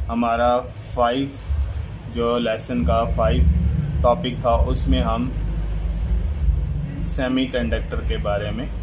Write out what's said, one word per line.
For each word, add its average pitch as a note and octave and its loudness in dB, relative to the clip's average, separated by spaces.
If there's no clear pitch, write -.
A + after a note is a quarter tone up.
हमारा A#2 2
फ़ाइव B2+ -2
जो A#2 2
lesson A#2+ -2
का A2+ 2
five - 4
topic A#2+ 2
था, A#2 4
उसमें B2+ 2
हम A#2+ 0
सेमीकंडक्टर B2+ 0
के A2+ -2
बारे G#2 0
में A2+ -4